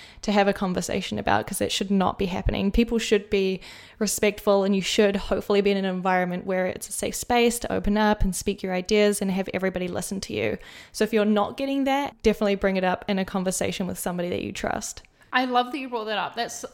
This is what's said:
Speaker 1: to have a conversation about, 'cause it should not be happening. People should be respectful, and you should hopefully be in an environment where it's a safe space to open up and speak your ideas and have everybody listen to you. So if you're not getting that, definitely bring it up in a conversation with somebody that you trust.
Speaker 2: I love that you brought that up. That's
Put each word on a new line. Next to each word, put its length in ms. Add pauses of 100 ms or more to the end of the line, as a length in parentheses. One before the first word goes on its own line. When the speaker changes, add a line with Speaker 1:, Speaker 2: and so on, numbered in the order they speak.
(220)
Speaker 1:
to 100
have 160
a 60
conversation 640
about, 300
'cause 140
it 100
should 200
not 260
be 80
happening. 460
People 280
should 300
be 320 (380)
respectful, 640
and 120
you 60
should 340
hopefully 460
be 100
in 60
an 80
environment 600
where 200
it's 240
a 20
safe 240
space 440
to 120
open 260
up 240
and 140
speak 260
your 120
ideas 480
and 100
have 220
everybody 340
listen 340
to 120
you. 240 (340)
So 120
if 100
you're 120
not 320
getting 280
that, 360
definitely 340
bring 220
it 60
up 240
in 120
a 60
conversation 600
with 120
somebody 300
that 120
you 100
trust. 520 (280)
Speaker 2:
I 140
love 260
that 60
you 120
brought 160
that 120
up. 180
That's 380